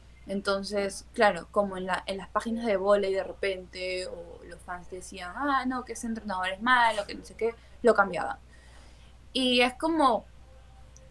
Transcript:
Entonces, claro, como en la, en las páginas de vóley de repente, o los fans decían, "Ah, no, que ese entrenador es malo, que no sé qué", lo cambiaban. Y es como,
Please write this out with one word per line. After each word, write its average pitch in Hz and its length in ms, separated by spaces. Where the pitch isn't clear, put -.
Entonces, 196 840
claro, 202 380
como 196 260
en 185 80
la, 180 200
en 190 120
las 185 120
páginas 226 360
de 202 120
vóley 196 360
de 190 100
repente, 185 840
o 170 380
los 175 160
fans 180 300
decían, 185 440
"Ah, 269 300
no, 254 200
que 233 80
ese 233 140
entrenador 202 420
es 190 120
malo, 233 460
que 185 80
no - 100
sé - 100
qué", 233 200
lo 226 140
cambiaban. 185 420
Y 247 280
es 247 140
como, 311 500